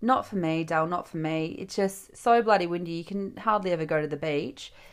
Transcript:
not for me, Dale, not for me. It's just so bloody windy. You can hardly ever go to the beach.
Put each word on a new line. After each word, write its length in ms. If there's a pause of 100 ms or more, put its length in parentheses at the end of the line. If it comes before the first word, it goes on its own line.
not 240
for 100
me, 280
Dale, 240
not 200
for 100
me. 400
It's 180
just 420
so 240
bloody 260
windy. 240
You 140
can 320
hardly 340
ever 140
go 160
to 60
the 100
beach. 560 (200)